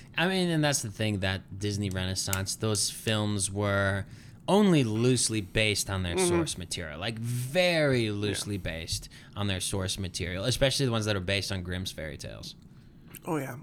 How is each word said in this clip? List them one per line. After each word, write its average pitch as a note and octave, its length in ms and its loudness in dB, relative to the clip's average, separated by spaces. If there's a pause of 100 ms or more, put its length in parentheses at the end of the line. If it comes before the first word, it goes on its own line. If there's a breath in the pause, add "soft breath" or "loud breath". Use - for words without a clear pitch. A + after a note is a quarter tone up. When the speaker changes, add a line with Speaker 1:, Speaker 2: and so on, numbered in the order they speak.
(180 loud breath)
Speaker 1:
I E3 100 4
mean, F#3 220 2
and D#3 140 4
that's C#3+ 200 2
the G#2 80 -6
thing, G#2 300 0
that F#2+ 380 -2
Disney G2+ 300 -2
Renaissance, F#2+ 680 -2
those G#2+ 360 0
films G#2 600 0
were G2 540 0 (420 loud breath)
only F3+ 360 6
loosely A2+ 580 2
based G#2+ 480 2
on F#2 140 0
their F2 120 -2
Speaker 2:
Mm-hmm. F#3 140 2
Speaker 1:
source E3+ 280 0
material, E2 420 -8
like, A2 180 -4
very C3 880 2
Speaker 2:
Yeah. G#2+ 60 0
Speaker 1:
loosely G2+ 480 0
based E2 500 -6 (260 loud breath)
on G2+ 120 -2
their F#2 120 0
source F#2+ 380 -2
material, F#2 480 -4
especially C3+ 400 2
the A#2+ 60 2
ones A2 140 0
that G#2+ 100 2
are F#2+ 40 0
based G2 320 0
on F#2 120 -4
Grimm's F2+ 280 -6
fairy D#2 260 -8
tales. - 360 -12 (720 loud breath)
Speaker 2:
Oh E3 120 -2
yeah, C3 260 -6